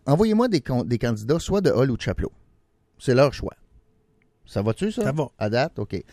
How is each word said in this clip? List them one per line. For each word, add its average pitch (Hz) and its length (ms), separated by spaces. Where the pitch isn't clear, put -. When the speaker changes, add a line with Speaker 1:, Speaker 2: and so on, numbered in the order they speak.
Speaker 1:
Envoyez-moi 214 420
des 170 120
con-, 123 220
des 120 160
candidats 117 400
soit 196 220
de 185 100
Hall 135 180
ou 117 80
de - 60
Chapelot. » - 300
C'est 127 160
leur 135 180
choix. - 220
Ça - 160
va-tu, 110 300
ça ? 214 140
Speaker 2:
Ça 135 80
va. 151 160
Speaker 1:
À 104 120
date ? 127 280
OK. 101 240